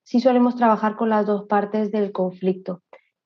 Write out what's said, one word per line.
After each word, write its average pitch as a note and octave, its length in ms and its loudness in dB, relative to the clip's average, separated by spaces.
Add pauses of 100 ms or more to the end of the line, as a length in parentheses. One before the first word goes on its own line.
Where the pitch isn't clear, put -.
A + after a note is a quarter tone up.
sí B3 160 0
solemos B3 340 4
trabajar A3 400 2
con A3+ 140 -2
las G#3+ 180 0
dos G3+ 200 -2
partes G#3 440 -2
del G3+ 220 -2
conflicto. F#3 720 -4 (440)